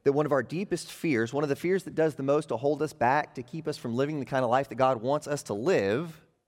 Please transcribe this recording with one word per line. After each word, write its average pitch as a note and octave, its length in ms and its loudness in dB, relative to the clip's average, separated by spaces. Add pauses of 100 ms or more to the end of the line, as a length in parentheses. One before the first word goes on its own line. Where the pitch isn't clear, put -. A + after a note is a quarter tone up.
that C#3 80 4
one D3+ 120 2
of C3+ 60 -2
our C3+ 120 2
deepest E3+ 500 -6
fears, A#2 400 0
one C#3+ 100 -2
of D3+ 60 0
the C#3 80 0
fears F3+ 260 0
that C#3 140 -12
does D#3 180 2
the C#3 80 -8
most D3 280 2
to A#2+ 60 -2
hold C#3+ 240 0
us D3+ 120 -2
back, C#3 420 0
to C3 80 -10
keep D#3 240 -10
us D3 100 -4
from A#2 200 -6
living C#3+ 240 0
the B2+ 40 -6
kind C3 200 0
of A2+ 60 2
life C3+ 180 2
that A#2+ 80 -12
God C3 260 2
wants C#3+ 240 0
us C#3+ 180 -4
to G#2+ 100 -4
live, C3+ 680 0 (260)